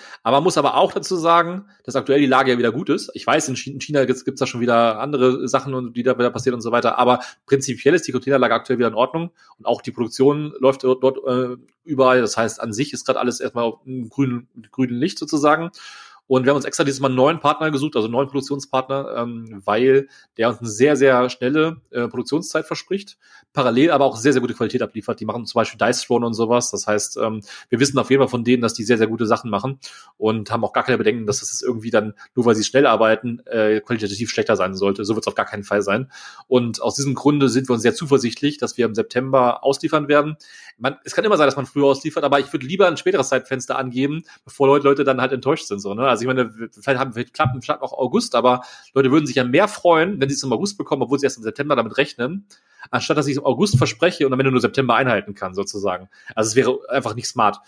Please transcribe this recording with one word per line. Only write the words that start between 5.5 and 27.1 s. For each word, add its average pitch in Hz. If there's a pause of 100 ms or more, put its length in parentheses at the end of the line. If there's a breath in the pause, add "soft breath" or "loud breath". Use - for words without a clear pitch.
und 123
die 120
da 123
wieder 120
passieren 123
und 117
so 117
weiter. 120
Aber 123 (240 loud breath)
prinzipiell 135
ist 170
die 131
Containerlage 123
aktuell 120
wieder 117
in 110
Ordnung. 165 (260 soft breath)
Und -
auch 120
die -
Produktion 143
läuft 131
dort, 127
dort, 131
äh, 127 (280)
überall. 127
Das 110
heißt, 113
an 117
sich 131
ist -
grad 127
alles 123
erstmal 120
auf 113
einem 127
grünen, 123 (220)
grünen 120
Licht 160
sozusagen. 156 (580 loud breath)
Und 127
wir 131
haben 147
uns -
extra -
dieses 139
Mal 139
einen 127
neuen 147
Partner 151
gesucht, 147
also 110
einen 117
neuen 131
Produktionspartner, 139
ähm, 117
weil 131 (300 soft breath)
der 113
uns 117
eine 120
sehr, 127
sehr 127
schnelle, 156
äh, 120
Produktionszeit 156
verspricht, - (360 soft breath)
parallel 131
aber 139
auch 135
sehr, 123
sehr 127
gute 117
Qualität 120
abliefert. 110
Die 113
machen 110
zum 117
Beispiel 110
Dice 113
Throne 120
und 117
sowas. 117
Das 101
heißt, 104